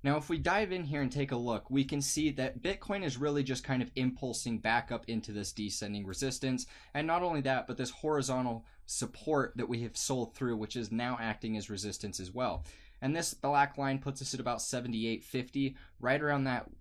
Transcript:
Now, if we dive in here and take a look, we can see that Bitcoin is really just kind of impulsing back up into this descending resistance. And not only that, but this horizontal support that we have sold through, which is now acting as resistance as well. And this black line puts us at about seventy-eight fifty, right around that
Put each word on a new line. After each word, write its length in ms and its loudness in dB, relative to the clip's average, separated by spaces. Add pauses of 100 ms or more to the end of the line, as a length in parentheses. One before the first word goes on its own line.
Now, 120 4
if 140 -2
we 80 4
dive 340 4
in 120 -2
here 180 0
and 100 2
take 200 0
a 40 0
look, 340 0
we 140 6
can 180 0
see 300 2
that 300 -2
Bitcoin 420 -2
is 140 -2
really 260 2
just 200 0
kind 180 2
of 140 -2
impulsing 640 0
back 320 4
up 160 -2
into 260 -2
this 180 -4
descending 540 -4
resistance. 640 -2 (260)
And 140 0
not 160 4
only 180 2
that, 260 2
but 100 -6
this 120 -2
horizontal 760 0 (220)
support 720 0
that 100 0
we 140 0
have 160 -6
sold 380 -2
through, 200 2
which 200 -4
is 160 -4
now 280 0
acting 380 -2
as 120 -6
resistance 500 -4
as 120 -8
well. 320 -2 (380)
And 120 0
this 200 -2
black 440 4
line 220 0
puts 220 -6
us 140 -4
at 40 -4
about 220 -2
seventy-eight 600 -2
fifty, 520 -2 (240)
right 220 4
around 240 4
that 240 0 (120)